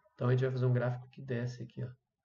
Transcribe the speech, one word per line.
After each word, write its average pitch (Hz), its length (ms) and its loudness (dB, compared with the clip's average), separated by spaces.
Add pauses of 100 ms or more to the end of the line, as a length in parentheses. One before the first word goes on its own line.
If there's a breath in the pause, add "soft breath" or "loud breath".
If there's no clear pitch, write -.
(140)
Então, 123 140 0
a 127 40 6
gente 127 100 4
vai 131 80 2
fazer 127 160 0
um 127 60 6
gráfico 123 360 0
que - 140 -16
desce 123 400 -4
aqui, 123 220 -8
ó. - 60 -8 (340)